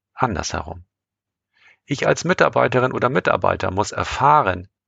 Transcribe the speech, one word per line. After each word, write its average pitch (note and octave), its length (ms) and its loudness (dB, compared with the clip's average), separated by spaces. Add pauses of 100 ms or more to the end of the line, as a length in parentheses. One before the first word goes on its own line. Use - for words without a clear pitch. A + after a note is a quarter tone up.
(160)
andersherum. E2+ 680 -4 (1000)
Ich C#3+ 220 -2
als D3+ 160 2
Mitarbeiterin B2+ 680 2
oder B2 180 0
Mitarbeiter F#2+ 600 0
muss G2 220 -2
erfahren, A#2 760 0 (200)